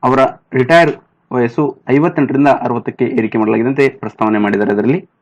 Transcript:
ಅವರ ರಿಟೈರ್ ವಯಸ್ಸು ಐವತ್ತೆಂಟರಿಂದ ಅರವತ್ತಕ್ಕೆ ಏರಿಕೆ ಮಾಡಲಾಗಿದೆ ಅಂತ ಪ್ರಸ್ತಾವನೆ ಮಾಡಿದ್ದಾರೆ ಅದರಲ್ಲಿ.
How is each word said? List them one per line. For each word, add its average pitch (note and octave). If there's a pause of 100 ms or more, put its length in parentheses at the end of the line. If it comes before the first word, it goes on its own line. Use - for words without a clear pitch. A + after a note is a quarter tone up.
ಅವರ C3 (340)
ರಿಟೈರ್ D3+ (420)
ವಯಸ್ಸು B2+
ಐವತ್ತೆಂಟರಿಂದ C#3+
ಅರವತ್ತಕ್ಕೆ B2
ಏರಿಕೆ A2+
ಮಾಡಲಾಗಿದೆ A2+
ಅಂತ C#3 (200)
ಪ್ರಸ್ತಾವನೆ G#2+
ಮಾಡಿದ್ದಾರೆ G#2
ಅದರಲ್ಲಿ. A#2+ (120)